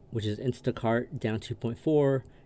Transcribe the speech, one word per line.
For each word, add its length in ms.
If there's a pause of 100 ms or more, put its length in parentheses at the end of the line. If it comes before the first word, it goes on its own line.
(100)
which 140
is 140
Instacart, 800
down 220
two 140
point 240
four. 460 (220)